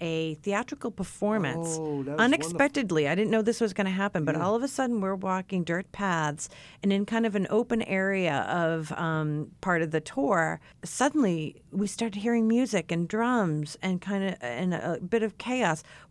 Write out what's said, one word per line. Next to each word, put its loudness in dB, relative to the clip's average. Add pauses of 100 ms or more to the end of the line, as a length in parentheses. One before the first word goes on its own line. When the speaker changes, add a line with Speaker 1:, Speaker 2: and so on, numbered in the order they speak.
Speaker 1:
a -2
theatrical -4
performance -2
Speaker 2:
Oh, -2
that -6
was 2
Speaker 1:
unexpectedly. 2
I 2
didn't 2
know 4
this 0
was 0
gonna 0
happen, 0
but 2
Speaker 2:
Yeah. 0
Speaker 1:
all 2
of 0
a 0
sudden 0
we're 0
walking -2
dirt -2
paths, -2 (340)
and 2
in 2
kind 0
of 0
an 2
open 2
area 0 (100)
of, 0
um, -2 (100)
part 2
of -2
the 0
tour, 0 (260)
suddenly 0 (100)
we 0
started -4
hearing 4
music 2
and 0
drums 0
and -2
kinda, -4
and -2
a -2
bit 0
of -2
chaos. -2 (280)